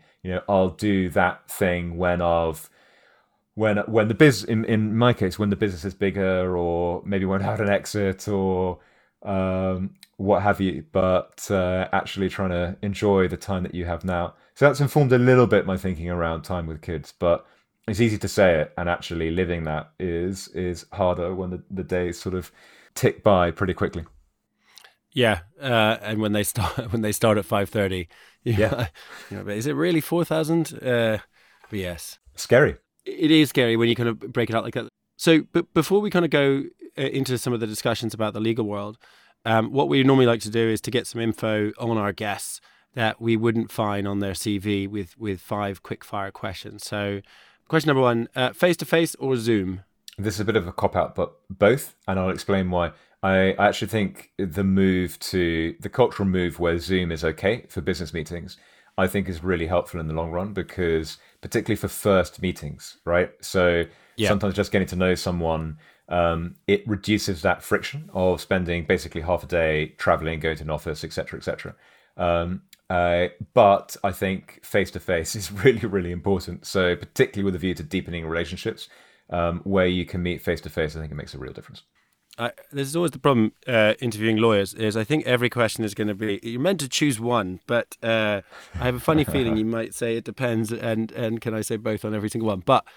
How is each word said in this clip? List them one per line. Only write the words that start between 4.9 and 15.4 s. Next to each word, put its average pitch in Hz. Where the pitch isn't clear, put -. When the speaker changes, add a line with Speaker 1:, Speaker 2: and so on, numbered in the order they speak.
Speaker 1:
my 120
case, 95
when 104
the 98
business 92
is 98
bigger, 92
or 87
maybe 98
when 95
I -
have 107
an 101
exit 101
or, 92
um, 95
what 98
have 101
you," 78
but, 92
uh, 92
actually 95
trying 95
to 87
enjoy 98
the 85
time 92
that -
you 87
have 85
now. 87
So 143
that's 139
informed 139
a 127
little 123